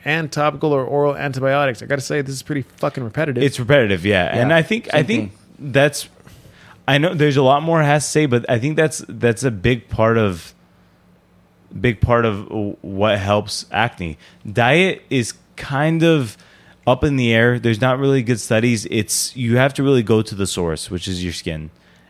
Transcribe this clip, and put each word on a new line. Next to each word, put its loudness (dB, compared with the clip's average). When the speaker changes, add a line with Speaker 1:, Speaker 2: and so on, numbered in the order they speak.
Speaker 1:
and -2
topical -2
or 0
oral 0
antibiotics. -2
I -12
gotta -2
say, -4
this -8
is -10
pretty -6
fucking -4
repetitive. -4
Speaker 2:
It's 0
repetitive, 2
yeah. 4
Speaker 3:
Yeah, 0
Speaker 2:
And 2
I 4
think, -4
I 4
Speaker 3:
same 2
Speaker 2:
think -4
Speaker 3:
thing. -14
Speaker 2:
that's, 2
I 4
know 2
there's 2
a 4
lot 4
more 2
has 2
to -8
say, 2
but 0
I 2
think -2
that's, 0
that's 0
a 0
big -2
part 2
of, -2
big 0
part 4
of -2
w-, -6
what 0
helps -2
acne. -4
Diet 2
is -2
kind -2
of 2
up 2
in 0
the 2
air. 4
There's 0
not 2
really 2
good -2
studies. 0
It's, -4
you 0
have 2
to -2
really 2
go 2
to -8
the -2
source, -6
which -6
is -4
your -4
skin. -10